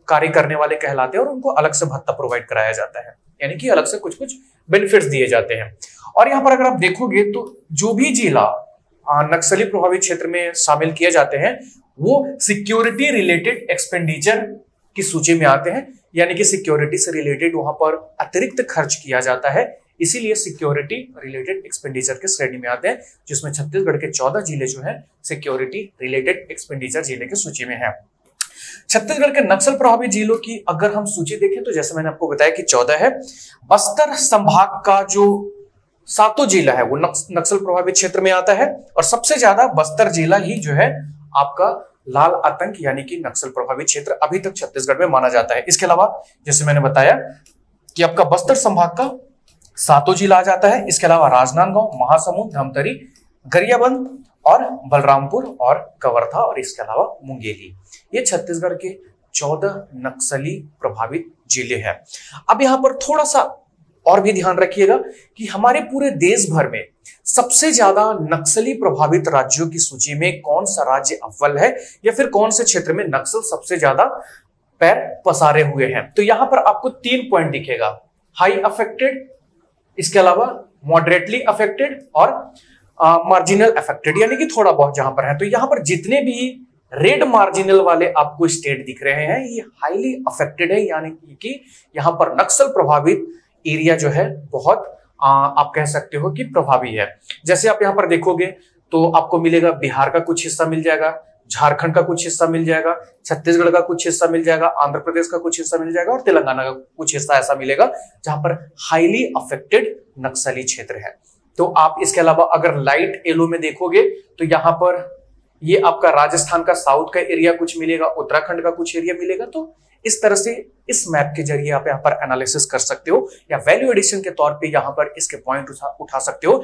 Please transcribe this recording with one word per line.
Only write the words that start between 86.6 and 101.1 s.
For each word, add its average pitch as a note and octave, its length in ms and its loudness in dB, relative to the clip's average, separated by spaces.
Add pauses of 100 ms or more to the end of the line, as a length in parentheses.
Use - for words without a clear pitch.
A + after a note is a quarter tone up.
red G3+ 320 4
marginal F#3+ 560 4
वाले F3 320 4
आपको D3+ 340 2
state C#3 380 -4
दिख B2+ 180 -14
रहे C#3+ 220 0
हैं, A#3 200 -2
ये A#3 160 -10 (140)
highly G3+ 380 -4 (140)
affected E3+ 440 -4
है, G#3 100 2
यानी D#3+ 280 -4
कि, D#3 240 -20
कि C4 280 -12 (340)
यहां D#3 180 0
पर - 220 -2
नक्सल - 340 2
प्रभावित D3+ 560 2 (400)
area D#3 300 0
जो D3+ 140 0
है D#3+ 200 0 (180)
बहुत, - 380 0 (340)
अ, C#3 80 2 (300)
आप C#3+ 180 2
कह D3+ 120 0
सकते D3 300 -6
हो E3 140 -4
कि - 140 -8
प्रभावी B2+ 480 0
है। G#2+ 140 -4 (380)
जैसे F3+ 240 2
आप G#3+ 120 0
यहां G3 140 0
पर G3 120 0
देखोगे E3+ 380 0 (460)
तो E3 200 2
आपको D#3+ 300 2
मिलेगा E3 320 4
बिहार C3+ 360 -2
का E3 120 0
कुछ E3 220 -4
हिस्सा E3 220 -4
मिल D#3+ 180 -2
जाएगा, D#3 260 0 (420)